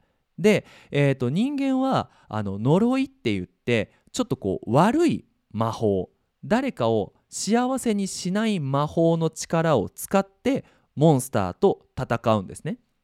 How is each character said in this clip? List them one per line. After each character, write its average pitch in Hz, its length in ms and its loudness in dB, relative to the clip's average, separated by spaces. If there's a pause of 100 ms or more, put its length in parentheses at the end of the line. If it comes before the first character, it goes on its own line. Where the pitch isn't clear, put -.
(380)
で、 175 280 2 (260)
え 143 200 2
ー 139 40 0
と、 123 140 -2
人 247 280 -2
間 269 220 0
は、 254 300 -2 (180)
あ 107 160 -6
の、 98 160 -6
呪 196 380 2
い 269 80 0
っ - 20 -8
て - 240 -4
言 92 140 -2
っ - 20 -14
て、 - 460 -2 (180)
ち - 100 -8
ょ - 40 2
っ - 20 -20
と 131 80 -2
こ 92 300 -4
う、 107 80 -4
悪 247 340 4
い 170 160 -2 (300)
魔 113 180 -2
法、 101 380 0 (340)
誰 233 300 -2
か 113 160 0
を 110 240 -2 (160)
幸 247 500 -2
せ 226 140 -2
に 202 140 -4
し - 260 -6
な 214 140 -2
い 202 120 -2
魔 139 260 -2
法 165 300 2
の 165 140 0
力 160 480 0
を 90 100 0
使 - 320 -2
っ - 80 -2
て、 - 380 -4 (300)
モ 151 180 6
ン 127 80 2
ス - 80 -10
タ 98 200 0
ー 90 40 -6
と - 340 0 (120)
戦 120 360 0
う 101 80 0
ん - 40 -12
で - 80 -14
す - 80 -20
ね。 147 140 -8 (260)